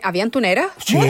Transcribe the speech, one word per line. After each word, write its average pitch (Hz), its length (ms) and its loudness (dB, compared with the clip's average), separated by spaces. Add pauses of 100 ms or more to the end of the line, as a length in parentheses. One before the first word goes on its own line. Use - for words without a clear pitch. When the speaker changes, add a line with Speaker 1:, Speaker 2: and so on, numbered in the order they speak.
Speaker 1:
habían 180 280 -2
tuneras. 240 380 0 (100)
Speaker 2:
Sí, - 180 -2 (140)